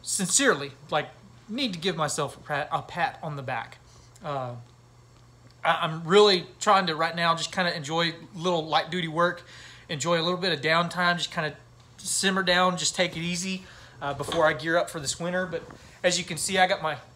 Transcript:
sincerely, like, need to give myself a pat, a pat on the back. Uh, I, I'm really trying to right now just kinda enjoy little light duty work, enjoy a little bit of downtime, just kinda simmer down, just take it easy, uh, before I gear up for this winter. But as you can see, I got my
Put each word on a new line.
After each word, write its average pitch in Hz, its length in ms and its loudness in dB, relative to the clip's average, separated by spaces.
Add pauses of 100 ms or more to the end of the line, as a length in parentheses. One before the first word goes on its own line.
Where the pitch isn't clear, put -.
sincerely, 170 680 2 (180)
like, 151 200 -2 (380)
need 233 240 -4
to 170 60 -10
give 170 160 -2
myself 147 420 -2
a - 40 -20
pat, 147 320 -4
a 147 100 -2
pat - 400 -4
on 151 140 -8
the 139 60 -10
back. 123 360 -8 (460)
Uh, 135 260 -6 (1120)
I, 165 180 4
I'm 165 200 -4
really 190 420 6 (140)
trying 196 300 4
to 156 80 -2
right 165 180 0
now 170 220 2
just - 160 -6
kinda 175 240 0
enjoy 160 380 -2 (200)
little 165 320 0
light 156 240 0
duty 170 160 -4
work, 170 380 0 (440)
enjoy 165 320 0
a - 20 -2
little 175 180 -2
bit 180 120 0
of 143 80 -2
downtime, 170 580 2
just - 120 -6
kinda 156 240 -4 (440)
simmer 190 440 0
down, 180 340 4
just 156 200 -4
take 165 200 0
it 160 40 -6
easy, 180 420 -6 (400)
uh, 143 120 -4
before 151 300 0
I 156 100 4
gear 160 220 -2
up 147 140 0
for 170 80 -10
this 139 220 -6
winter. 180 260 -2
But 165 160 -8 (400)
as 180 160 2
you 175 60 -4
can 165 120 -8
see, 190 220 -2
I 185 80 6
got 185 160 -2
my 151 140 -4 (200)